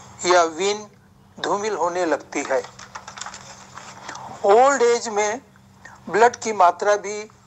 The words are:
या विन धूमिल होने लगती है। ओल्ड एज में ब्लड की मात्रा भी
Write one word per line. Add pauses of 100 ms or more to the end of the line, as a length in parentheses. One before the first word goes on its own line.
(260)
या
विन (480)
धूमिल
होने
लगती
है। (1800)
ओल्ड
एज
में (680)
ब्लड
की
मात्रा
भी (180)